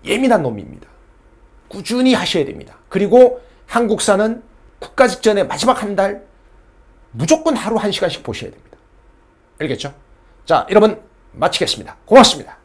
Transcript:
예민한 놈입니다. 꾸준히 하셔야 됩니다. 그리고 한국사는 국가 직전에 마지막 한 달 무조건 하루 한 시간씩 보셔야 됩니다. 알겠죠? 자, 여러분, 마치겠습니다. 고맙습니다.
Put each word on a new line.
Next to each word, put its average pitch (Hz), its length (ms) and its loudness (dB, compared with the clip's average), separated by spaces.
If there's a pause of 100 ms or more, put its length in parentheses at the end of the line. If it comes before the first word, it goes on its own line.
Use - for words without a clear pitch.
예민한 233 380 0
놈입니다. 110 460 -10 (800)
꾸준히 247 440 0
하셔야 175 300 -2
됩니다. - 340 -12 (120)
그리고 233 520 4 (260)
한국사는 220 720 0 (380)
국가 - 280 0
직전에 202 360 0
마지막 - 380 -2
한 202 140 -8
달 196 300 -2 (880)
무조건 170 440 0
하루 220 220 -6
한 208 140 -4
시간씩 - 320 -6
보셔야 104 260 -10
됩니다. - 280 -20 (840)
알겠죠? 135 320 -8 (520)
자, 160 240 0
여러분, 214 300 4 (340)
마치겠습니다. - 720 -6
고맙습니다. - 600 4